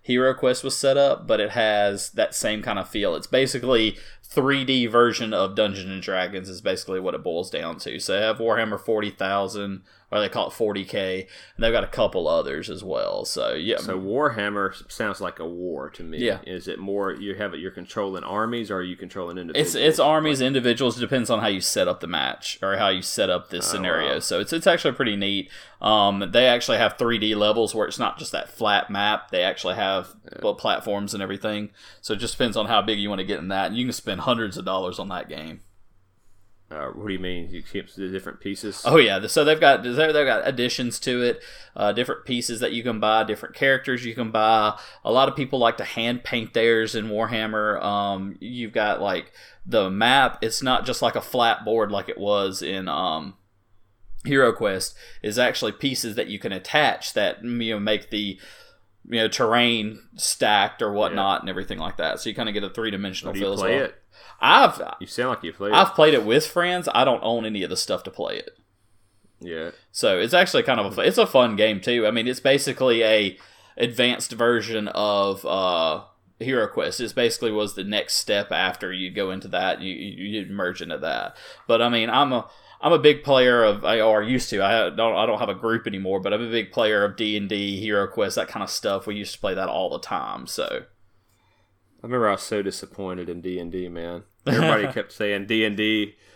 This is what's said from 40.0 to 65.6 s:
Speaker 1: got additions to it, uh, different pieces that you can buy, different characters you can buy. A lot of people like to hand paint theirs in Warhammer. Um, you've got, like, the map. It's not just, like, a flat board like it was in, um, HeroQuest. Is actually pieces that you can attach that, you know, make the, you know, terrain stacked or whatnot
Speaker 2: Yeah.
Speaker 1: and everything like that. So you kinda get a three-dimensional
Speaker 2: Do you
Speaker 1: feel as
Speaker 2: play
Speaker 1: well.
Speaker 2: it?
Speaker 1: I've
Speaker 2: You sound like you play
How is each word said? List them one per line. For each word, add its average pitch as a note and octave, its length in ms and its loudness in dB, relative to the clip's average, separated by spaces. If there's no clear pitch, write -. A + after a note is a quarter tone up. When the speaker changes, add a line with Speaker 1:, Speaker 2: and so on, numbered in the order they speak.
Speaker 1:
got C3+ 340 4
additions B2 540 -2
to B2 220 0
it, A#2+ 180 0
uh, G#2 160 2
different - 340 -4
pieces A#2+ 340 -4
that B2 120 -2
you A#2 100 -4
can A2+ 180 -2
buy, G#2+ 240 4
different G#2 300 -6
characters C3 500 0
you A2+ 100 -8
can A2+ 180 -4
buy. A2 440 4
A A2 80 -2
lot C3+ 180 6
of - 60 -8
people C#3 240 -2
like A#2 180 4
to G2+ 60 -6
hand A#2+ 400 -4
paint A2+ 280 -6
theirs A2+ 420 4
in A2 140 -4
Warhammer. A2 720 -2
Um, G2+ 580 -2
you've A#2+ 340 -8
got, G#2 260 2
like, F#2 320 -2
the G2 240 2
map. A#2+ 540 4
It's A2+ 200 -4
not B2+ 220 0
just, A#2 160 -4
like, A#2+ 160 2
a G#2+ 60 -4
flat A#2 420 2
board A2 260 2
like G2 200 -4
it - 80 -8
was G2 420 0
in, F#2+ 280 -6
um, D#2+ 460 -4
HeroQuest. A#2 680 2
Is G#2+ 160 -4
actually A#2+ 340 2
pieces A#2+ 440 -4
that - 120 -4
you G2+ 100 -8
can G2+ 140 -6
attach A#2+ 640 0
that, - 280 0
you A#2 320 -4
know, G#2 60 -4
make G#2 300 -2
the, G#2 280 -4
you A#2 100 -2
know, A2 100 2
terrain A2+ 720 2
stacked G#2+ 640 2
or G#2 100 0
whatnot G2 460 2
Speaker 2:
Yeah. - 40 -6
Speaker 1:
and F#2 80 -8
everything - 280 -6
like F2 200 -6
that. D#2+ 220 -2
So - 80 -8
you G#2+ 60 -6
kinda A2 180 -4
get G2+ 120 -4
a F#2 60 -6
three-dimensional G2 600 -6
Speaker 2:
Do G2+ 60 -6
you G2+ 80 -2
Speaker 1:
feel G2 80 0
as G2+ 60 -4
Speaker 2:
play A#2 160 2
Speaker 1:
well. C3+ 100 0
Speaker 2:
it? - 80 -10
Speaker 1:
I've G3+ 400 6
Speaker 2:
You - 60 -14
sound B2 240 -2
like - 140 -6
you E2 80 -6
play G2+ 180 -6